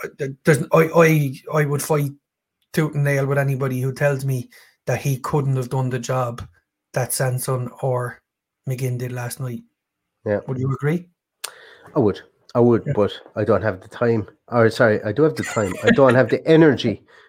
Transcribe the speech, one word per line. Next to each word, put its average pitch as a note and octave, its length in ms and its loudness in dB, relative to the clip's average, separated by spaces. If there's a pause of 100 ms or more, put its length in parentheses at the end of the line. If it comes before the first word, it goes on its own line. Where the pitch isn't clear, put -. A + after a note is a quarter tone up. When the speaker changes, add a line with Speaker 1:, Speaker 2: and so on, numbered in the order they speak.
Speaker 1:
uh, - 40 -10 (100)
th-, C3+ 140 -8 (120)
there's, D3+ 180 4 (100)
I, E3 220 4
I, D#3 380 4 (200)
I D#3 120 0
would C#3+ 180 -4
fight D3 280 -2 (640)
tooth D#3 220 -2
and C#3+ 100 -2
nail C#3 220 0
with C#3 120 0
anybody C3+ 420 -2
who C3 120 -4
tells C#3 320 -2
me B2+ 260 -4 (360)
that B2 140 -2
he C#3 180 -2
couldn't C3+ 380 -2
have B2 140 -6
done C3 200 -2
the B2 80 -4
job A#2+ 480 -6 (460)
that B2+ 200 -4
Sanson B2+ 580 -4 (120)
or B2 380 -4 (480)
McGinn B2 300 -4
did B2 140 -8
last B2 280 -10
night. A#2+ 220 -8 (640)
Speaker 2:
Yeah. G#2 220 -2
Speaker 1:
Would C3+ 120 -6
you C3 140 -2
agree? D#3+ 360 -4 (880)
Speaker 2:
I - 20 2
would. G#2 220 0 (340)
I B2 60 2
would, A#2 260 4
Speaker 1:
Yeah. C#3 80 -2
Speaker 2:
but G2+ 180 0 (220)
I A2 100 -4
don't G#2 180 2
have G2+ 180 -2
the - 80 -20
time. A2+ 400 -2 (200)
Or A2+ 220 4
sorry, G#2+ 320 2
I G#2 80 -4
do G#2 140 0
have D#3 100 2
the G#2+ 80 -4
time. G2 300 -4 (100)
I - 80 4
don't C3+ 240 6
have B2+ 140 4
the B2 180 -2
<laughs> - 0 -
energy D3+ 560 4 (260)